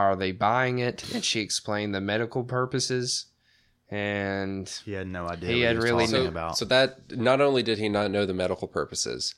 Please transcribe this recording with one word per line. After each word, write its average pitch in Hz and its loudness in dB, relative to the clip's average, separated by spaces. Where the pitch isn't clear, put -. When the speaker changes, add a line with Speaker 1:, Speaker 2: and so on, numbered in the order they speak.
Speaker 1:
are 98 4
they 95 0
buying 123 2
it?" 123 -2
And 233 -4
she - 0
explained 104 -2
the 98 -2
medical 113 0
purposes. 127 -2
And 98 -2
Speaker 2:
He 104 -10
had 95 -6
no 90 -6
idea 87 -8
Speaker 1:
he 120 2
Speaker 2:
what 120 4
Speaker 1:
had 117 4
Speaker 2:
he - 0
was 113 0
Speaker 1:
really 117 4
Speaker 2:
talking 113 2
Speaker 3:
So, 95 0
Speaker 2:
about. 82 -4
Speaker 3:
so 117 -2
that, 131 2
not 127 4
only 139 4
did 110 0
he 107 0
not 104 2
know 101 2
the 95 0
medical 92 -2
purposes, - -4